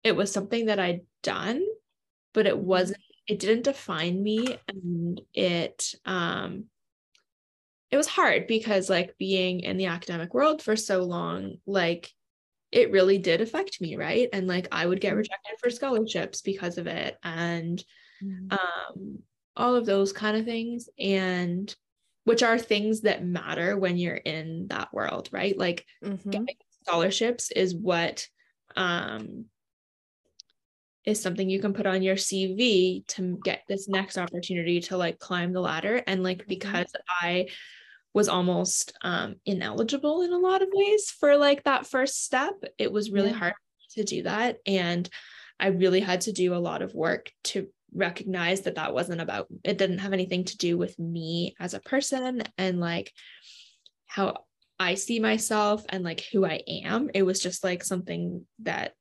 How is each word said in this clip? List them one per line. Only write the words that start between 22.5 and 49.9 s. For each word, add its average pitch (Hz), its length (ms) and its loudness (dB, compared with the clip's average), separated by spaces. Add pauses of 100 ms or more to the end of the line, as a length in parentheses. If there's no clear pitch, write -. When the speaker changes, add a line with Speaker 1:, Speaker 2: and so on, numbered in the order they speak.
Speaker 1:
things 220 440 0
that 196 240 2
matter 175 520 -2
when 180 200 2
you're 175 180 0
in 160 540 -6
that - 240 -6
world, - 380 -4
right? 196 260 -2
Like, 175 280 -2 (180)
Speaker 2:
Mm-hmm. 196 260 -6
Speaker 1:
getting 214 260 -4 (300)
scholarships 196 680 0
is 180 240 2
what, 170 500 0 (520)
um, 185 680 -4 (1600)
is 214 180 0
something 185 280 0
you 190 100 2
can 202 140 0
put 196 140 -2
on 190 160 2
your 190 120 4
C 190 380 -2
V 190 560 4
to 180 340 -4
get - 240 -4
this 196 220 -6
next 196 280 -2
opportunity 175 640 -2
to, 185 140 -6
like, 170 240 -2
climb 175 320 -2
the 180 80 -2
ladder. 180 480 0
And, 185 160 0
like, 185 140 -2
Speaker 2:
Mm-hmm. - 120 -16
Speaker 1:
because 185 440 -4 (280)
I 180 260 0 (680)
was 208 160 4
almost, 180 720 0
um, 175 340 -2 (100)
ineligible 269 760 0
in 349 100 0
a 349 60 0
lot 370 240 4
of 381 100 2
ways 403 380 4
for, 285 280 6
like, 285 260 6
that 277 240 2
first 269 360 0
step, 285 300 0 (240)
it 208 140 0
was 214 200 -2
really 202 200 4
Speaker 2:
Yeah. 226 60 -2
Speaker 1:
hard 180 160 0 (420)
to 214 80 -2
do 156 200 -4
that. 220 420 0
And 180 440 2 (500)
I 196 80 4
really 185 340 6
had 180 200 0
to 214 100 -2
do 180 220 2
a 175 60 0
lot 160 220 -2
of 190 120 -6
work 165 380 -2 (140)
to 190 220 -4 (260)
recognize 180 680 -2
that 175 140 -4
that 156 180 -4
wasn't 170 280 -2
about, 101 260 -4 (160)
it 202 140 0
didn't 190 220 2